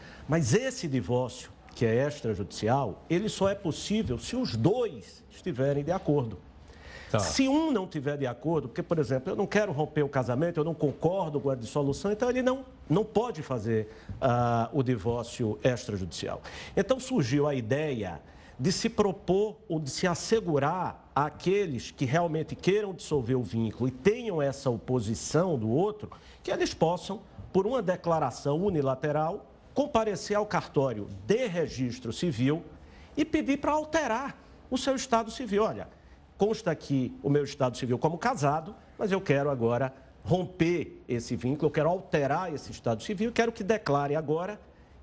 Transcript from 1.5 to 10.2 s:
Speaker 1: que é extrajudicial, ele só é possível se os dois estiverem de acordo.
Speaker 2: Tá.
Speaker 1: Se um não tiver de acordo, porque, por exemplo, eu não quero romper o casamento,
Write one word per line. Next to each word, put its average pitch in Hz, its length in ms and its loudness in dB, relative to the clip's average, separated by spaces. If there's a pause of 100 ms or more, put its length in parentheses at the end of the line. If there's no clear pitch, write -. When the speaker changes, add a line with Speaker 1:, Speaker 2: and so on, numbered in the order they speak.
Speaker 1:
que 120 120 2
é 117 200 4
extrajudicial, 110 1000 -2
ele 180 220 0
só 190 180 2
é 202 60 0
possível 196 640 -2
se - 180 -8
os 247 180 -2
dois 151 760 0
estiverem 139 520 -2
de 151 100 -2
acordo. 143 460 0 (720)
Speaker 2:
Tá. 110 80 2
Speaker 1:
Se 104 300 2
um 311 240 4
não 190 140 0
tiver 143 320 -4
de 139 80 0
acordo, 143 420 0
porque, 175 140 -6
por 170 160 0
exemplo, 139 340 0
eu 214 40 -4
não 208 100 0
quero 202 260 2
romper 147 300 0
o 139 80 0
casamento, 143 500 0